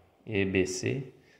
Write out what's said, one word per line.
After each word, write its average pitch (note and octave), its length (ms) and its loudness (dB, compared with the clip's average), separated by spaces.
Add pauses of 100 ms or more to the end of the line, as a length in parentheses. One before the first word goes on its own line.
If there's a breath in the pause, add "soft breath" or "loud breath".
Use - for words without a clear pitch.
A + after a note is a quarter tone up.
(260)
E G2+ 200 0
B F#2+ 200 4
C. B2 460 -4 (280 soft breath)